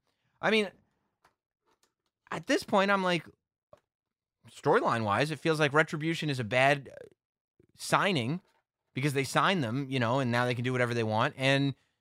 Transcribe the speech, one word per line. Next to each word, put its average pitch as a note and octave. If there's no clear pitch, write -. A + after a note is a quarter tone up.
I F#3+
mean, G#3+
at -
this D4+
point, G3
I'm G3
like, F3
storyline-wise, C#3
it C#3+
feels D#3
like C#3
Retribution D#3
is C3
a B2
bad, C3
uh, -
signing D#3
because C#3
they C3+
signed D#3
them, B2+
you C3+
know, B2
and B2+
now A#2+
they B2
can A#2+
do B2+
whatever B2
they A#2+
want. A2
And C#3